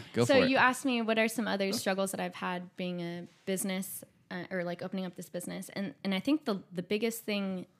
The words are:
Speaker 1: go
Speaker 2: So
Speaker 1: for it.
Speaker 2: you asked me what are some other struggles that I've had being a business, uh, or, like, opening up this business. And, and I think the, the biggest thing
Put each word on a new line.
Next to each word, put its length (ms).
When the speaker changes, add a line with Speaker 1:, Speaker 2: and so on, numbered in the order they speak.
Speaker 1:
go 120
Speaker 2:
So 140
Speaker 1:
for 60
it. 60
Speaker 2:
you 60
asked 280
me 180
what 160
are 80
some 220
other 240
struggles 400
that 80
I've 160
had 400
being 260
a 240
business, 600
uh, 220
or, 100
like, 200
opening 220
up 120
this 120
business. 420
And, 240
and 100
I 60
think 240
the, 180
the 120
biggest 400
thing 420